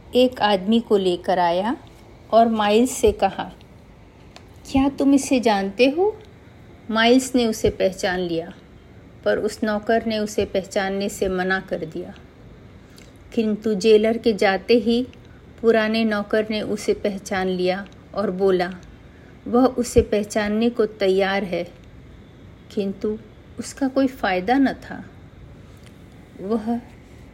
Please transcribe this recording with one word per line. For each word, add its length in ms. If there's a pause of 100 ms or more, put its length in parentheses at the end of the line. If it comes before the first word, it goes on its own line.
(160)
एक 260
आदमी 380
को 180
लेकर 420
आया 380 (540)
और 160
माइल्स 440
से 200
कहा, 420 (1160)
"क्या 180
तुम 240
इसे 260
जानते 500
हो?" 280 (760)
माइल्स 440
ने 120
उसे 220
पहचान 500
लिया, 340 (720)
पर 120
उस 260
नौकर 420
ने 140
उसे 260
पहचानने 640
से 180
मना 320
कर 260
दिया। 300 (1200)
किंतु 400
जेलर 440
के 160
जाते 400
ही 340 (540)
पुराने 420
नौकर 460
ने 120
उसे 320
पहचान 540
लिया 400 (280)
और 160
बोला, 420 (760)
"वह 180
उसे 360
पहचानने 680
को 160
तैयार 580
है।" 240 (1040)
किंतु 480 (400)
उसका 280
कोई 200
फ़ायदा 500
न 160
था। 320 (1400)
वह 400 (520)